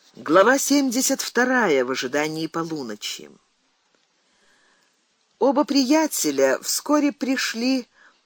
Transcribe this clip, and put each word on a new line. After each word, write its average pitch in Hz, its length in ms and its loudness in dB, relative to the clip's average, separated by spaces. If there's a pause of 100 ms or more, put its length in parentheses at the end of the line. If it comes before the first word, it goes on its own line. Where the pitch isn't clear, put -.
(160)
Глава 196 420 4
семьдесят 269 640 0
вторая. 226 640 2
В 127 60 -4
ожидании 151 560 -4
полуночи. 139 800 -8 (2000)
Оба 247 260 2
приятеля 294 1000 0
вскоре 294 480 0
пришли 254 760 -4 (400)